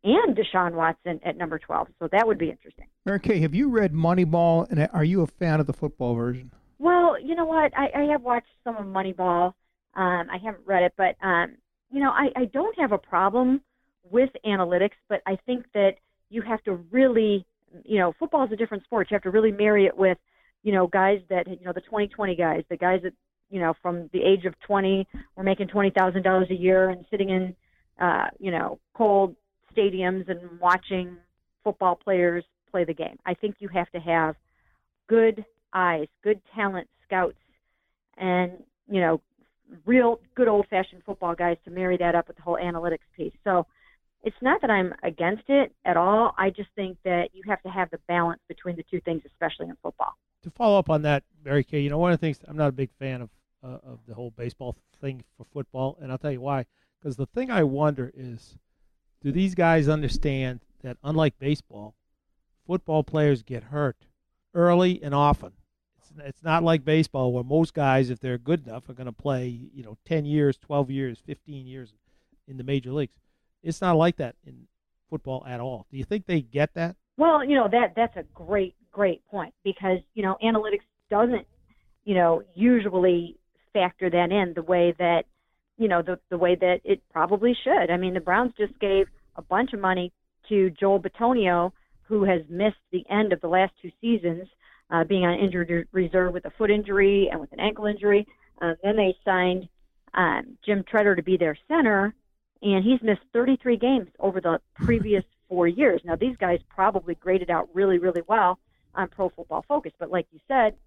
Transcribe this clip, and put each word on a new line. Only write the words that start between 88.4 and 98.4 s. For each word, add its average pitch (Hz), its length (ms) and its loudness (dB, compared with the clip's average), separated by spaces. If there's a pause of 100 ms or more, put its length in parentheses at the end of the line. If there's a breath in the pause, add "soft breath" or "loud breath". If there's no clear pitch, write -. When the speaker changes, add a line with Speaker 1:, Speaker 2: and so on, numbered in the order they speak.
Speaker 1:
just 208 220 -4
gave 196 280 2 (280)
a 165 60 -16
bunch 233 320 -2
of 208 60 -8
money 185 340 -2 (340)
to 196 220 2
Joel 196 320 0
Bitonio, 185 720 0 (320)
who 208 200 0
has 185 260 2
missed 196 280 -2 (140)
the 180 180 -4
end 202 240 2
of 170 80 -4
the 175 80 -6
last 185 320 2
two 175 180 -16
seasons, 180 480 -2 (440 soft breath)
uh, 165 120 2
being 180 220 0
on 175 140 0
injured 180 300 0
re-, 170 220 -2
reserve 185 420 0
with 175 120 -8
a 151 60 -10
foot 214 180 -2
injury 202 600 4
and 160 100 -6
with - 100 -16
an - 80 -16
ankle 214 280 -2
injury. 208 400 2 (340 soft breath)